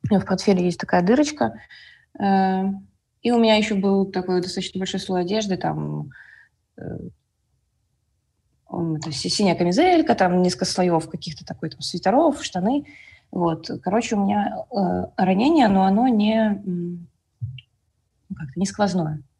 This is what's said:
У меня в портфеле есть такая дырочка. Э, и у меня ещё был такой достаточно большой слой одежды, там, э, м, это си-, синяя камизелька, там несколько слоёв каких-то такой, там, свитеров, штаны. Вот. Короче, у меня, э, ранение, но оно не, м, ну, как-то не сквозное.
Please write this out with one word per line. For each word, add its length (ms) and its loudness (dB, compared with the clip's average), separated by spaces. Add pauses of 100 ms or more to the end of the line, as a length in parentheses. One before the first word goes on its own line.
У 80 2
меня 80 4
в 60 -10
портфеле 380 2
есть 140 -2
такая 240 2
дырочка. 500 2 (640)
Э, 460 2 (580)
и 80 2
у 80 4
меня 180 6
ещё 200 0
был 340 2
такой 300 -2
достаточно 380 -6
большой 220 -4
слой 200 -2
одежды, 360 -2
там, 520 -6 (680)
э, 60 -16 (1900)
м, 240 -4
это 160 -8
си-, 180 -6
синяя 260 2
камизелька, 600 4
там 280 2
несколько 220 0
слоёв 440 0
каких-то 360 -12
такой, 240 -10
там, 120 -16
свитеров, 600 2
штаны. 420 -2 (460)
Вот. 380 -2 (140)
Короче, 320 0
у 100 2
меня, 460 -2
э, 340 -2 (120)
ранение, 520 4
но 160 4
оно 220 4
не, 280 2 (300)
м, 420 -6 (1200)
ну, 80 -8
как-то 220 -10
не 80 0
сквозное. 560 -2 (160)